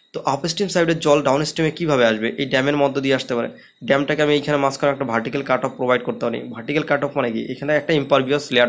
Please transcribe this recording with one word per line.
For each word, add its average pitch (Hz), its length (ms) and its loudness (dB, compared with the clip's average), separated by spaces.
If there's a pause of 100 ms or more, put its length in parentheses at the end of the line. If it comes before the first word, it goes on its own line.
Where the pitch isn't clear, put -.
(120)
তো - 120 -10
আপস্ট্রিম 165 440 -2
সাইডের 170 300 2
জল 151 240 4
ডাউনস্ট্রিমে 151 480 0
কীভাবে 151 360 2
আসবে? 113 320 0
এই 143 80 -2
ড্যামের 135 300 0
মধ্য 143 240 2
দিয়ে 135 140 0
আসতে 131 200 -2
পারে। 117 140 -2 (360)
ড্যামটাকে 139 380 2
আমি 147 120 2
এইখানে 147 240 0
মাঝখানে 139 340 0
একটা 135 120 -4
ভার্টিক্যাল 123 380 -2
কাট 156 220 -2
অফ 131 80 -2
প্রোভাইড 123 300 0
করতে 120 240 -4
পারি। 117 140 -4
ভার্টিক্যাল 123 440 -6
কাট 143 200 0
অফ 143 120 -4
মানে 123 160 -2
কি? 113 120 -4
এখানে 143 320 -2
একটা 147 160 -2
ইমপারভিয়াস 139 600 0
লেয়ার 120 160 4